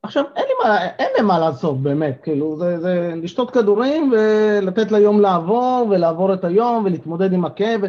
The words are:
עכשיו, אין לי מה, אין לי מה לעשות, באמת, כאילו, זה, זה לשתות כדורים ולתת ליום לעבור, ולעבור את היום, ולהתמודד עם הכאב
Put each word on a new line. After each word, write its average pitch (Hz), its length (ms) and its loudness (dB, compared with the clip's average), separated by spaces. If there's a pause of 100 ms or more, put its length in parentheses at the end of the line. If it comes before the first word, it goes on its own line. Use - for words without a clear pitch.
עכשיו, 294 220 -2 (120)
אין - 120 -2
לי 508 200 0
מה, 196 160 0
אין - 320 -4
לי 269 60 2
מה 185 160 2
לעשות, 156 420 -2
באמת, 143 420 -2
כאילו, 156 340 -4
זה, 175 240 -4
זה 175 360 -2
לשתות 180 340 -6
כדורים 254 640 2
ולתת 214 800 2
ליום 208 280 4
לעבור, 226 680 2
ולעבור 180 440 2
את 185 100 -6
היום, 220 400 0
ולהתמודד 170 480 -2
עם 180 120 0
הכאב 208 440 -2